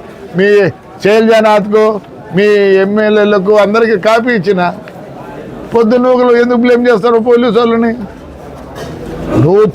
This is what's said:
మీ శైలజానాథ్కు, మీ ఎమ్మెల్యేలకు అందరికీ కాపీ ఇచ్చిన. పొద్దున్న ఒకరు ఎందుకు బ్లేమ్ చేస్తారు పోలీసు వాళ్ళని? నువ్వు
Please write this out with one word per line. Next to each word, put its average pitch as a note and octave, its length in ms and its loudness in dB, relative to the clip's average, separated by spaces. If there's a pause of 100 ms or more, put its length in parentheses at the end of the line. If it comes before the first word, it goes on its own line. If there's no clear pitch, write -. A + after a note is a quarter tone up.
(360)
మీ G3+ 340 2 (340)
శైలజానాథ్కు, G#3+ 960 2 (340)
మీ G3 80 2 (320)
ఎమ్మెల్యేలకు G#3 840 2
అందరికీ G#3+ 400 2
కాపీ A3+ 340 0
ఇచ్చిన. F3+ 420 -2 (1000)
పొద్దున్న A#3+ 320 2
ఒకరు B3 280 2
ఎందుకు A#3+ 220 2
బ్లేమ్ A#3+ 300 2
చేస్తారు A#3 300 2
పోలీసు A#3+ 420 2
వాళ్ళని? A3+ 340 0 (1500)
నువ్వు G3 340 4